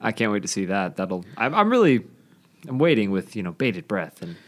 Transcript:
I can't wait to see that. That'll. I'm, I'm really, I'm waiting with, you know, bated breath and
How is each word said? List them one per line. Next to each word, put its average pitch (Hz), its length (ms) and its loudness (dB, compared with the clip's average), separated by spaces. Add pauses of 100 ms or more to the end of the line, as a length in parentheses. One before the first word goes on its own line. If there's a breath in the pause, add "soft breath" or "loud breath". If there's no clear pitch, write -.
I 110 120 -2
can't 110 200 -2
wait 101 80 0
to - 80 -8
see 98 160 -4
that. 92 320 -2
That'll. 92 300 -6 (100)
I'm, 135 180 -2
I'm 208 140 4
really, 196 320 4 (640)
I'm 131 120 -4
waiting 123 320 4
with, 95 260 -4
you 101 60 -4
know, 90 100 -6
bated 92 340 -4
breath 92 360 -6
and 85 140 -12 (120)